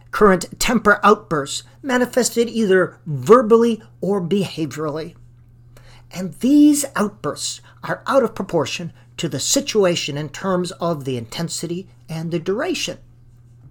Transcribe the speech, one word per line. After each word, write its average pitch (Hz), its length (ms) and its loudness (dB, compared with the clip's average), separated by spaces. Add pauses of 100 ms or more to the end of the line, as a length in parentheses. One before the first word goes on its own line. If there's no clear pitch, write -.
(120)
current 190 480 2
temper 214 420 2
outbursts 175 640 0 (180)
manifested 247 680 0
either 190 560 2
verbally 220 760 4 (200)
or 196 200 -2
behaviorally. 156 920 -6 (960)
And 175 240 -8
these 285 500 6 (100)
outbursts - 640 -6 (220)
are - 220 -6
out 254 180 2
of 220 120 -4
proportion 170 560 -4 (260)
to 160 120 -6
the 135 100 -6
situation 180 800 0
in 147 120 -8
terms 180 440 -4
of 170 300 -6
the 127 140 -6
intensity 170 720 -8 (200)
and 165 240 -8
the 170 80 -2
duration. 214 580 -4 (720)